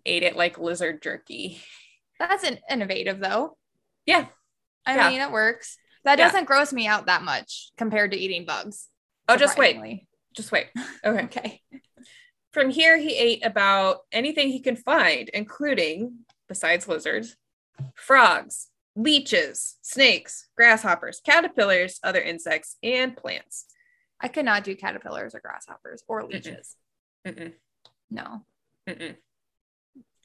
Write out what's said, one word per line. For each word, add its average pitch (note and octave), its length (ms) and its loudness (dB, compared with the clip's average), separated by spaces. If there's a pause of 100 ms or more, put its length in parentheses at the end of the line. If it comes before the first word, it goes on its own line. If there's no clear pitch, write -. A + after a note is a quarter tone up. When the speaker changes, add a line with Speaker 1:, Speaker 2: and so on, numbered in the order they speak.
Speaker 1:
ate F3 200 -2
it F3 120 0
like F3 220 0
lizard E3+ 440 -4
jerky. - 600 -12 (560)
Speaker 2:
That's G4 260 -2
an C4 140 -4 (120)
innovative, G3 500 -4
though. G#3 360 -4 (480)
Speaker 1:
Yeah. A3 220 2 (580)
Speaker 2:
I C4 120 0
Speaker 1:
Yeah. A#3+ 140 6
Speaker 2:
mean, C4 100 -2
it C#4+ 100 -2
works. A3+ 480 -2 (260)
That C#4 140 6
Speaker 1:
Yeah. E4 100 8
Speaker 2:
doesn't F4+ 180 0
gross C#4+ 260 4
me A#3+ 140 -2
out G#3+ 200 2
that F3 160 2
much C#3 540 -6
compared G#3 360 0
to G3 60 -2
eating F3+ 260 -6
bugs, D#3 440 -8 (400)
Speaker 1:
Oh, A#3+ 80 6
just C#4 220 2
wait. G#3 180 6
Speaker 2:
surprisingly. A2 320 -14 (260)
Speaker 1:
Just - 180 -14
wait. - 220 -2
Speaker 2:
<laughs> - 300 -12
Speaker 1:
Okay. G#3+ 200 0
Speaker 2:
Okay. - 380 -12 (920)
Speaker 1:
From C4+ 180 2
here, D#4+ 280 6
he D4+ 180 -4
ate A#3 280 2
about G3 540 2 (140)
anything C#4 360 0
he C4 120 -4
could B3 180 -2
find, F#3+ 520 2
including, G#3+ 960 -4 (240)
besides F3 400 -2
lizards, D#3 480 -4 (580)
frogs, - 760 2 (280)
leeches, A3 840 0
snakes, - 760 0
grasshoppers, A3 680 2
caterpillars, G3+ 760 2
other F#3 200 0
insects, E3 600 -6
and B3+ 340 -2
plants. - 500 -12 (540)
Speaker 2:
I B3 80 -6
could D4 160 -4
not G#3 200 0
do G3 100 -8
caterpillars - 600 -10
or - 60 -18
grasshoppers - 680 -18
or A3 140 -6
Speaker 1:
Mm-mm. - 100 -16
Speaker 2:
leeches. - 440 -16 (500)
Speaker 1:
Mm-mm. E3 260 -16 (580)
Speaker 2:
No. A3 340 -14 (440)
Speaker 1:
Mm-mm. E3+ 280 -14 (1080)